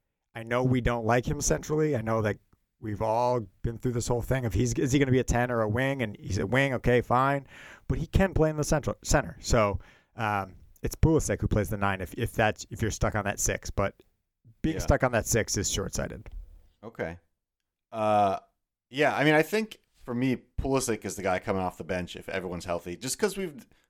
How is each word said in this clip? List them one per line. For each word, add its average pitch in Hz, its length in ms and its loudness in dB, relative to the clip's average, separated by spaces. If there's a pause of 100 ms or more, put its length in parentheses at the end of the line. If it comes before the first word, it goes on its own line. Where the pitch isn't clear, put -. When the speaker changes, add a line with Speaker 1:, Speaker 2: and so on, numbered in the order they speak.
(360)
Speaker 1:
I 113 80 -10
know 120 200 0
we 127 180 2
don't 117 240 -2
like 117 200 2
him 147 160 -2
centrally. 156 540 0
I 113 60 -2
know 113 220 0
that 104 140 0 (440)
we've 104 200 -6
all 120 380 0 (240)
been 117 160 -4
through 127 140 -2
this 117 140 -2
whole 120 140 0
thing 127 240 -2
of 110 80 -2
he's, 123 200 2
is 139 180 0
he 143 80 4
gonna 135 120 0
be 127 80 6
a 123 40 2
ten 120 260 0
or 117 120 0
a 107 80 0
wing? 131 340 0
And 104 160 -6
he's - 200 -6
a - 60 -2
wing, 135 300 2
okay, 120 260 4
fine. 135 460 0 (400)
But 131 120 -2
he 156 60 -4
can 185 280 2
play 156 160 4
in 156 80 -2
the 151 80 -2
central, 143 380 -2
center. - 360 0
So, 104 400 2 (380)
um, 104 360 -2 (300)
it's - 120 -4
Pulisic 151 460 4
who 104 60 -2
plays 101 240 0
the 110 60 -4
nine 98 240 -2
if, 90 120 -8
if - 200 -4
that's, 107 360 0
if 110 140 -6
you're 107 80 0
stuck - 240 -2
on 104 100 0
that 101 140 -4
six. - 320 -4
But - 240 -2 (680)
being 160 140 -2
Speaker 2:
Yeah. 92 60 -4
Speaker 1:
stuck 135 220 4
on 127 100 2
that 110 120 2
six - 320 0
is 101 140 -2
short-sighted. - 560 -6 (560)
Speaker 2:
Okay. 87 340 -8 (720)
Uh, 107 460 4 (540)
yeah, 127 240 2
I 120 80 2
mean, 151 100 6
I 151 80 6
think 214 380 -2 (240)
for 127 100 -8
me, 123 240 0 (240)
Pulisic 131 420 0
is 95 120 -6
the 98 80 -8
guy 92 160 0
coming 95 240 -2
off 90 160 -4
the 90 40 -10
bench 87 320 -6
if 87 140 -12
everyone's 87 360 -6
healthy, 87 300 -6
just 127 220 -8
'cause 190 200 0
we've, 160 280 -8 (240)